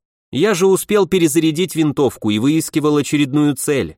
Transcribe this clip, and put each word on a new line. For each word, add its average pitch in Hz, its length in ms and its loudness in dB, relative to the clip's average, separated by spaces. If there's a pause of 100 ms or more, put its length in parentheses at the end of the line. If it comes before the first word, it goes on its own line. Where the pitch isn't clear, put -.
(320)
Я 190 220 0
же 185 140 2
успел 196 400 2
перезарядить 160 680 0
винтовку 143 540 -2
и 107 100 0
выискивал 151 580 0
очередную 147 580 0
цель 127 420 -4